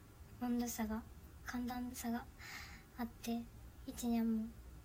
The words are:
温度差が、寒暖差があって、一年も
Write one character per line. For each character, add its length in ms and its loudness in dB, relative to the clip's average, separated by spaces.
温 180 6
度 80 4
差 180 2
が、 160 2
寒 220 0
暖 260 0
差 180 0
が 120 2
あ 60 0
っ 40 2
て、 200 2
一 200 0
年 300 8
も 60 4